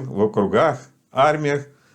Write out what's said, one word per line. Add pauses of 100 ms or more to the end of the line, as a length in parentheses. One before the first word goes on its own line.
в
округах, (200)
арміях. (280)